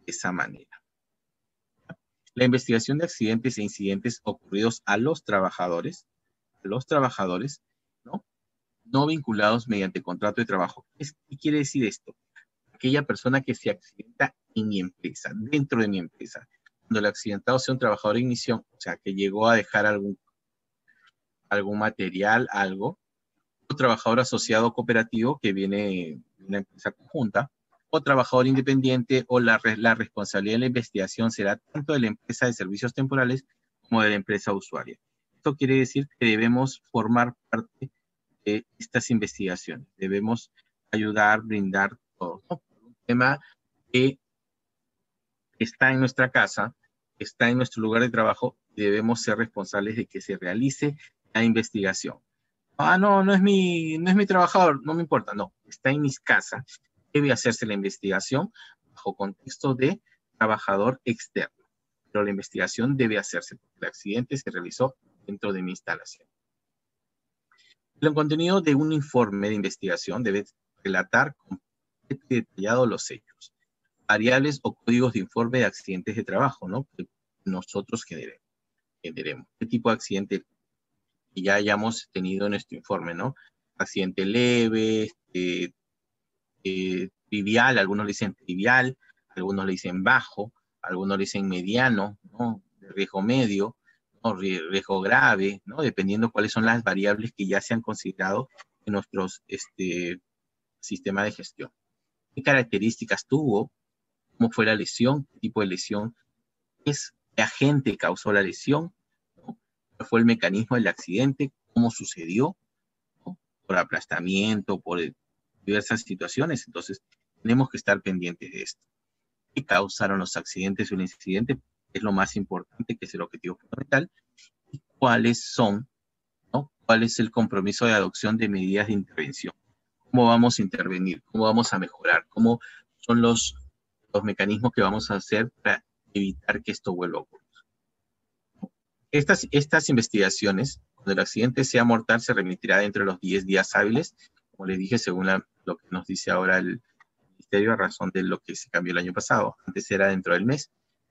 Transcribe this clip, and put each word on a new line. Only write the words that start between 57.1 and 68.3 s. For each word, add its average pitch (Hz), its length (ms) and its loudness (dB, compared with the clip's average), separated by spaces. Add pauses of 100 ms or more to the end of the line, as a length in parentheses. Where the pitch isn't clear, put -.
Debe 147 200 2
hacerse 117 340 0
la 104 80 -2
investigación 98 800 -2 (420)
bajo - 220 -8
contexto 101 580 -4
de 135 260 0 (380)
trabajador 110 640 0
externo. - 640 -6 (460)
Pero 104 120 0
la 101 60 -2
investigación 101 640 -2
debe 110 220 2
hacerse - 380 -8
porque - 240 -20
el 87 80 -8
accidente 120 480 -6
se 135 140 -10
realizó 90 460 -4 (300)
dentro 101 260 -6
de 95 80 -4
mi 92 120 -6
instalación. - 560 -10 (1700)
El 151 140 4
contenido 156 460 2